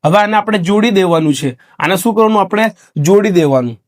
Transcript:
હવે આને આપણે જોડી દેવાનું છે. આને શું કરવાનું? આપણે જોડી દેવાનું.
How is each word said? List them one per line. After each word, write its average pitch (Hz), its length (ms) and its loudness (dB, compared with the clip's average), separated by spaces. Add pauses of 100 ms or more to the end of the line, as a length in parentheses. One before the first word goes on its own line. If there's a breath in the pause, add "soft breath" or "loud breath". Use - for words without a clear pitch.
હવે 170 120 2
આને 208 200 0
આપણે 208 200 -2
જોડી 208 340 0
દેવાનું 170 420 0
છે. 127 240 -6 (220 soft breath)
આને 180 180 -2
શું 220 180 -4
કરવાનું? 220 260 2
આપણે 214 300 -2 (260 soft breath)
જોડી 190 340 2
દેવાનું. 135 460 0 (100)